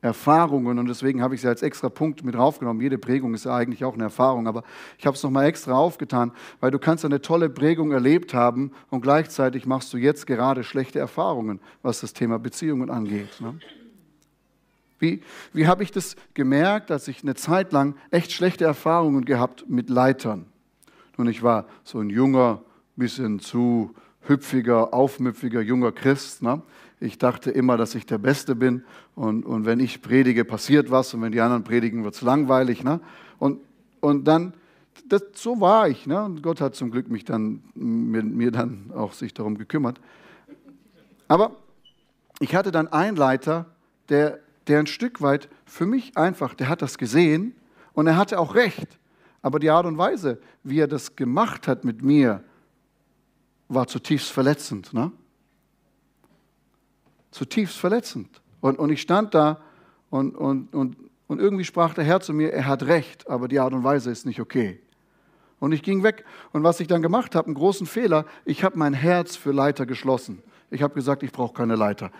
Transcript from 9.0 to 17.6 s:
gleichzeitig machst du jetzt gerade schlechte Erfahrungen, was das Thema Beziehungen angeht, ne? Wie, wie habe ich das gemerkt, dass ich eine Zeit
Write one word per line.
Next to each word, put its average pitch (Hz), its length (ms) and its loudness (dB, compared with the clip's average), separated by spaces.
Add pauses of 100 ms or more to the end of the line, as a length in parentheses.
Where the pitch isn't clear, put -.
gleichzeitig 135 640 0
machst 131 300 -4
du - 20 -6
jetzt 143 300 0
gerade 127 360 0
schlechte 131 360 -6
Erfahrungen, 131 600 -4 (220)
was 123 220 -4
das 117 100 -12
Thema 113 260 -2
Beziehungen 127 520 -6
angeht, 104 500 -6
ne? 123 180 -12 (1400)
Wie, 165 240 -2 (300)
wie 156 140 2
habe 185 160 4
ich - 100 -6
das - 240 -6 (180)
gemerkt, 160 560 2
dass 147 180 -4
ich 135 140 -12
eine 139 120 -2
Zeit 180 380 0